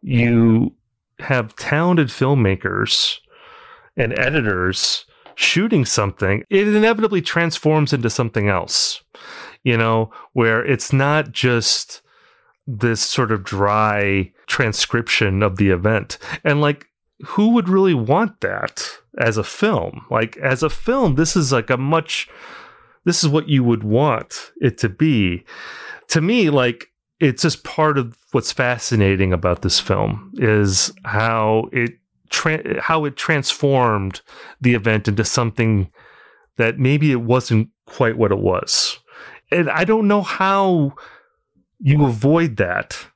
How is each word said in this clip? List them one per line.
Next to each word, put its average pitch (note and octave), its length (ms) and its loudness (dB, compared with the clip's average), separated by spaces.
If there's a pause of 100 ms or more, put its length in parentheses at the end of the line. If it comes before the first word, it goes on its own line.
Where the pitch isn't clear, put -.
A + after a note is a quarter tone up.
you A#2 720 2 (460)
have B2 360 -4
talented D#3+ 520 2
filmmakers G#2 1080 0 (760)
and A#2 220 -2
editors G#2 880 -2 (300)
shooting G#3 500 2
something, G2 640 -2
it G3+ 180 2
inevitably G#3+ 540 2
transforms D#3 720 0
into A#2+ 160 0
something G#2+ 400 -2
else, - 540 -2 (600)
you A#2+ 140 2
know, A2+ 320 0 (240)
where A2+ 320 2
it's - 260 -2
not C#3 400 0
just - 680 -2 (640)
this A#2 360 -2
sort A#2 300 -2
of G2+ 120 -2
dry G2+ 880 0 (160)
transcription G#2+ 960 0
of F#2 140 0
the G2+ 120 4
event. G2 480 0 (260)
And, D3 160 0
like, D3 280 -2 (380)
who G#3+ 240 2
would A#3 200 2
really F#3+ 240 4
want C#3+ 480 0
that - 480 -6 (300)
as A2+ 180 0
a G#2+ 60 -2
film? - 680 -2
Like, A2+ 280 -2
as C3+ 260 -4
a D#3 60 0
film, A3+ 460 0
this D#3 200 0
is, D3 160 2
like, A#2+ 180 -2
a B2+ 80 0
much, D3+ 500 -2 (760)
this F3 180 0
is D#3+ 60 2
what D#3+ 180 0
you C#3 160 2
would A#2 200 2
want A#2 760 -2
it C#3 200 0
to A2 100 -2
be. G2+ 540 0 (680)
To D#3+ 120 0
me, G3 280 2
like, B2 380 0 (320)
it's C#3 240 0
just - 200 -2
part D3+ 340 0
of A#2 200 -6 (140)
what's B2 200 -2
fascinating G2+ 840 0
about F2 280 0
this - 180 0
film G#2 560 -2
is G#2 560 2 (140)
how A2 680 0
it A#2+ 220 -2 (360)
tra-, - 520 -4
how D#3+ 240 0
it C#3 100 -6
transformed B2+ 1080 0 (400)
the B2 140 4
event G#2+ 320 0
into G#2+ 160 0
something A2 640 0 (680)
that A2+ 200 0
maybe C#3+ 340 2
it B2 100 0
wasn't A#2 480 0 (160)
quite A#2 320 0
what G#2+ 140 2
it G2 80 2
was. - 600 -2 (500)
And E3 200 0
I E3 160 0
don't A3 220 2
know G#3 140 4
how F#3+ 720 0 (840)
you D3 260 4
avoid C3+ 520 2
that. F#2 480 -4 (100)